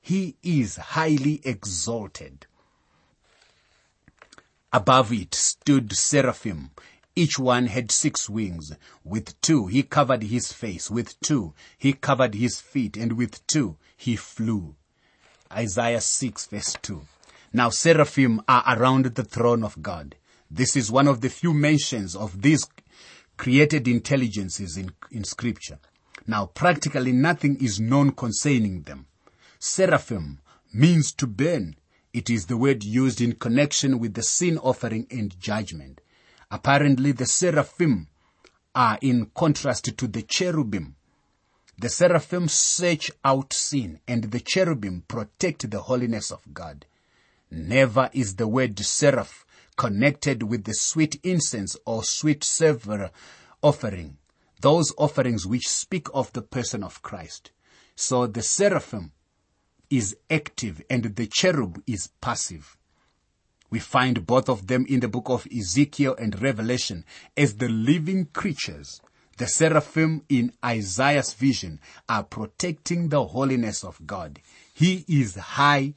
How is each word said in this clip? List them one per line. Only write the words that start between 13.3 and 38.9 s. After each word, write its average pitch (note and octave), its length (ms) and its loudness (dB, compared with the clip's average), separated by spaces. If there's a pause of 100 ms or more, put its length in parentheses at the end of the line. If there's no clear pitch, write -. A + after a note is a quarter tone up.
two A2 320 0 (180)
he A#2 200 -2
flew. G#2 600 -4 (720)
Isaiah A#2 520 -2
six - 440 -4
verse - 360 -8
two. D2 240 -12 (480)
Now A#2+ 160 4
seraphim C#3 760 4
are B2 160 6 (140)
around C3 300 4
the A#2+ 180 -4
throne A#2 400 2
of G2+ 180 -10
God. D#2 340 -10 (320)
This A#2+ 280 0
is A2 160 0
one C3+ 160 6
of A#2+ 140 2
the B2+ 80 0
few E3+ 240 -2
mentions C#3+ 600 2
of F#2+ 280 -8
these D3 260 4 (680)
created C#3 520 4
intelligences G#2+ 880 -2
in, F#2 160 -8 (180)
in G#2+ 140 -8
Scripture. - 560 -8 (460)
Now G#2+ 200 -4
practically C#3+ 680 0
nothing C#3+ 440 2
is G#2+ 240 -2
known C3+ 320 4
concerning A2 680 0
them. C#2 240 -16 (520)
Seraphim A2+ 800 0 (320)
means D3+ 420 6
to C#3 120 -2
burn. A2+ 500 -2 (360)
It A#2 160 -4
is A2+ 180 0
the A#2+ 120 -2
word B2+ 260 2
used A#2+ 380 2
in A#2+ 100 2
connection C3 640 2
with A2+ 160 -4
the A2+ 80 -6
sin E3+ 360 0
offering A#2 520 -2
and G2+ 300 -6
judgment. F2 640 -6 (480)
Apparently C#3 600 4
the B2 140 -4
seraphim D3+ 840 0 (640)
are A#2 260 2